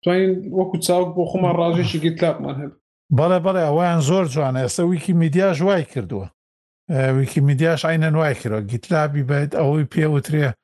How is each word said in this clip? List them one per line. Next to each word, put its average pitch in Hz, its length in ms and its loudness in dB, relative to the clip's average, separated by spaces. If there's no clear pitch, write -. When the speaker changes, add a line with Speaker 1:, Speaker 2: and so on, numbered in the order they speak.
Speaker 1:
توانین 185 280 2
وەکو 185 280 -2
چاوک 180 300 0
بۆ 175 160 -4
خۆمان 180 320 0
ڕاژێکی 170 440 0
GitLabمان 156 560 -2
هەبێ. 143 200 -12
Speaker 2:
بەڵێ، 165 300 2
بەڵێ، 185 240 0
ئەویان 165 360 2
زۆر 175 260 2
جوانە. 135 340 -2
ئێستا 131 220 -2
ویکیمیدیاش 170 800 2
وای 185 240 2
کردووە. 98 420 -8
ئە، 143 120 0
ویکیمیدیاش 143 680 2
عینەن 160 320 0
وای 156 180 2
کردووە. 107 340 -4
GitLabی 147 540 -2
بێت 143 320 -2
ئەوەی 151 380 0
پێوترێ 151 560 0